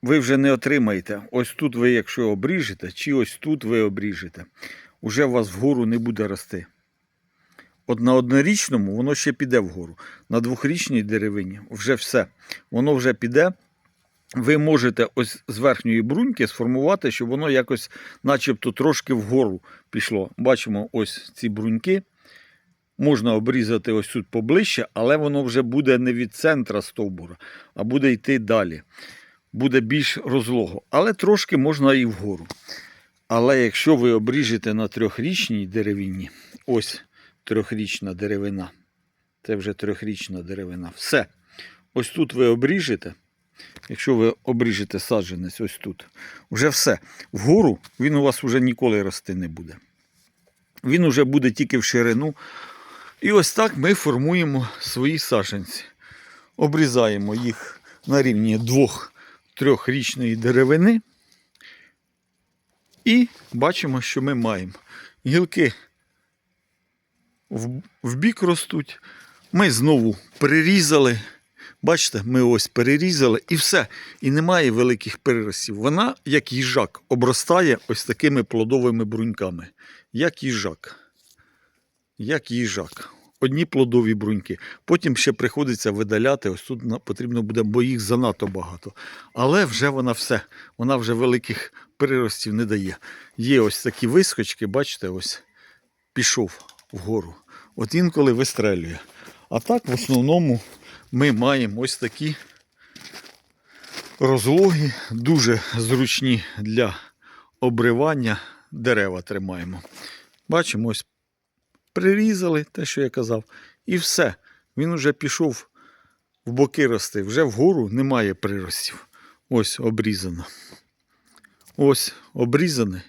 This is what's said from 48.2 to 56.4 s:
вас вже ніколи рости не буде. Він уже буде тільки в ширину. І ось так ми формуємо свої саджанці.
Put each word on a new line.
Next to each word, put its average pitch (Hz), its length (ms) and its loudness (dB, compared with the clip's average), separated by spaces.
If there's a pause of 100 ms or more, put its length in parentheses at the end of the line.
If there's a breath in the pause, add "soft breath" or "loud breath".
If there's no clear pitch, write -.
вас 139 220 0
вже 127 160 2
ніколи 120 440 2
рости 95 320 -8
не 90 120 -6
буде. 80 300 -14 (1080)
Він 156 200 4
уже 143 200 4
буде 131 280 4
тільки 135 260 -2
в 113 60 0
ширину. 123 520 0 (840 loud breath)
І 196 100 0
ось 196 220 4
так 220 240 0
ми 156 160 2
формуємо 147 760 0 (100)
свої 147 400 -2
саджанці. 101 640 -4 (720 loud breath)